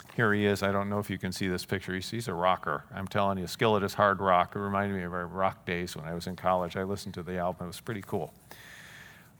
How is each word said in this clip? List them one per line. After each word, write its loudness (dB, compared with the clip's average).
Here 4
he 4
is. 4
I 2
don't 0
know 0
if -6
you -2
can -4
see -2
this 0
picture. -4
He's, -6
he's -6
a -4
rocker. 2
I'm -6
telling 2
you, -4
Skillet 4
is -2
hard 4
rock. 4
It -2
reminded 0
me -2
of -4
our -4
rock -2
days -2
when -8
I -4
was -6
in -6
college. 0
I 0
listened -6
to -6
the -4
album. -2
It -6
was -10
pretty -6
cool. -4